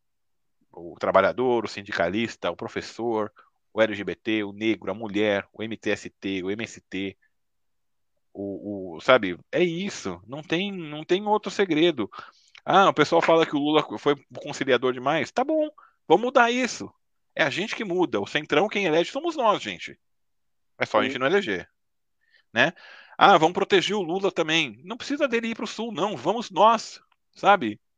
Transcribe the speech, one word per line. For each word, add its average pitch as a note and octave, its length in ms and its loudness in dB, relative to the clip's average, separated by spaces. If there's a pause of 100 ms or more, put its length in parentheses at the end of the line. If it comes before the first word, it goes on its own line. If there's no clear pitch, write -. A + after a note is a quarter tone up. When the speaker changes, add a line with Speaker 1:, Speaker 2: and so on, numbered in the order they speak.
(720)
Speaker 1:
o E2+ 260 -18
trabalhador, G#2 680 2
o - 20 -8
sindicalista, G2+ 800 -4
o F2 60 -6
professor, G#2+ 760 -6 (420)
o A2 80 2
L A2 120 2
G G2+ 100 -6
B F2+ 120 -6
T, A2 280 -2
o G2+ 100 -8
negro, G2+ 380 -2
a - 20 -4
mulher, G#2 580 -2
o - 100 -14
M A2+ 140 -8
T G#2 140 -6
S G2+ 200 -4
T, G2 340 -6
o F#2 60 -6
M G#2+ 140 -6
S G#2 160 -14 (100)
T, F#2+ 280 -8 (1160)
o, G2 640 -10
o, E2+ 60 -16
sabe, G#2 360 4 (140)
é D#3 100 0
isso, E3+ 640 -4
não C3+ 160 -14
tem, F3+ 300 -4
não D#3 320 -10
tem F#3+ 240 0
outro G#3 240 0
segredo. D#3+ 580 2 (560)
Ah, F3+ 240 6
o C#3+ 40 4
pessoal D#3 280 4
fala E3 240 4
que D#3 100 -2
o C#3+ 40 0
Lula D3 260 2 (140)
foi C#3+ 160 2 (260)
conciliador C3 520 0
demais, C3 380 -2
tá B3 120 0
bom, D4+ 260 0 (380)
vamos F3+ 160 6
mudar B3 260 4
isso, B3 420 -4 (440)
é - 80 0
a D3+ 60 0
gente F3 260 -6
que - 80 -6
muda, E3+ 380 -2
o G2 60 -6
centrão D3+ 420 0
quem G3+ 160 -2
elege E3 260 0
somos D#4+ 240 -6
nós, A3 260 0
gente, E2+ 380 -10 (800)
é B2+ 60 -2
só A2+ 140 2
a - 20 4
Speaker 2:
Sim. A2 80 0
Speaker 1:
gente C3 100 -6
não C3 80 2
eleger, C#3 420 -2 (800)
né? C3 220 2 (420)
Ah, F#3 220 8
vamos D3+ 160 2
proteger F#3+ 420 0
o G#3+ 60 -2
Lula F#3 300 -2
também, D#3 520 -2
não G3 140 -12
precisa C#4+ 300 -2
dele A3+ 220 -4
ir A3+ 60 -8
pro G#3+ 120 -8
sul A3+ 240 -8
não, G3 260 -4
vamos F#3 320 -4
nós, G#3+ 500 2 (360)
sabe? E3 440 2 (180)